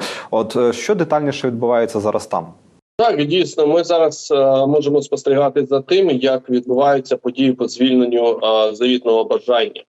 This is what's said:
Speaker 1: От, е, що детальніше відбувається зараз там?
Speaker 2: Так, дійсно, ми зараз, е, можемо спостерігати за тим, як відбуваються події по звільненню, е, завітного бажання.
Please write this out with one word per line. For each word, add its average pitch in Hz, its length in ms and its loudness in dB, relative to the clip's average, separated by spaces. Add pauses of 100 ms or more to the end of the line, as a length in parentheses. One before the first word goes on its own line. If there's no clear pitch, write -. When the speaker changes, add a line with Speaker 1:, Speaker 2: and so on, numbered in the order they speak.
(300)
Speaker 1:
От, 110 260 -4
е, 120 160 2
що 156 220 -4
детальніше 151 520 -2
відбувається 117 540 -2
зараз 104 260 -2
там? 87 200 -6 (520)
Speaker 2:
Так, 208 260 0
дійсно, 156 420 0
ми 165 180 2
зараз, 165 520 -2
е, 135 300 2
можемо 143 360 0
спостерігати 139 640 0
за 131 140 0
тим, 180 300 0
як 131 400 -2
відбуваються 131 680 0
події 127 360 0
по 123 160 -4
звільненню, 120 720 2
е, 110 320 2
завітного 117 500 2
бажання. 110 680 -2